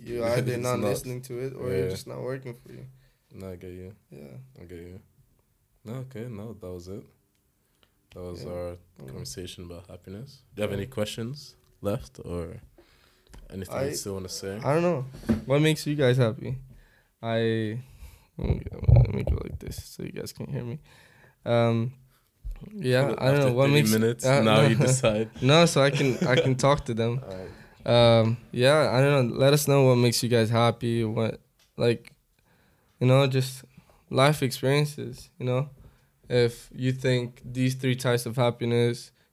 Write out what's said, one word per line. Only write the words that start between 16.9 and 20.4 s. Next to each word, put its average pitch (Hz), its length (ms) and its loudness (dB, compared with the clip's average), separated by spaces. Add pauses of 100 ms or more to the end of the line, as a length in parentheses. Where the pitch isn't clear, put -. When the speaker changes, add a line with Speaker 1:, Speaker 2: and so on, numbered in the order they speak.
Speaker 1:
I, 113 160 -4 (1000)
let - 100 -4
me - 120 0 (100)
go, - 100 -14 (240)
let - 100 -2
me - 100 -2
go - 200 0
like - 140 -12
this - 260 -12
so - 200 -16
you - 80 -10
guys - 200 -12
can - 140 -12